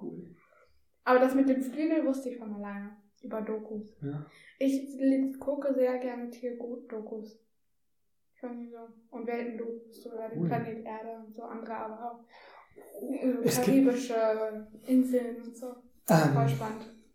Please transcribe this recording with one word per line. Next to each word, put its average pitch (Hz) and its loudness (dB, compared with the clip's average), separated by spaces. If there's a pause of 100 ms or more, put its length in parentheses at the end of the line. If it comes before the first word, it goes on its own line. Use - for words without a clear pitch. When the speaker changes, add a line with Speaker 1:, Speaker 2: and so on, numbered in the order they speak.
Speaker 1:
cool. - -12 (720)
Speaker 2:
Aber 254 6
das 269 4
mit 269 6
dem 254 2
Flügel 311 0
wusste 254 -2
ich 240 -10
von 214 -10
alleine. 202 -10 (260)
Über 220 -6
Dokus. 214 -6
Speaker 1:
Ja. 147 -6 (320)
Speaker 2:
Ich 269 4 (260)
li-, 269 4
gucke 277 0
sehr 254 4
gerne 240 -6
Tierdokus. 233 -10 (960)
Ich - -20
fand 240 -10
die 233 -12
so. 233 -16 (320)
Und 226 -10
Weltendokus 233 -6
über 226 -8
den 220 -4
Speaker 1:
Cool. 170 2
Speaker 2:
Planet 226 -2
Erde 220 -10
und 214 -18
so 233 -14
andere, 226 -8
aber 226 -8
auch 240 -16 (1000)
über 247 2
Speaker 1:
Es 233 4
gibt - 4
Speaker 2:
karibische 220 4 (220)
Inseln 247 4
und - -14
so. 247 -12 (320)
Speaker 1:
Ähm. 156 8
Speaker 2:
Voll 135 4
spannend. - -4 (220)